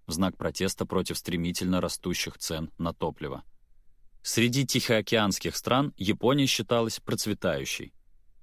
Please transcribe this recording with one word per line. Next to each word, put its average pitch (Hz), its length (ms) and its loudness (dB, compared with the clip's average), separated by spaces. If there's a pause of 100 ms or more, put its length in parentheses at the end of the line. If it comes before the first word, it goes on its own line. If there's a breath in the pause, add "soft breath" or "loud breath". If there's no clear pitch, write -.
в 87 60 -8
знак 87 240 0
протеста 92 500 -2
против 90 320 0
стремительно 90 600 0
растущих - 580 -4
цен 82 400 -6
на 85 140 -2
топливо. 73 520 -6 (800)
Среди 120 440 2
тихоокеанских 107 880 2
стран 135 420 2
Япония 117 500 2
считалась 117 520 0
процветающей. 95 920 -2 (500)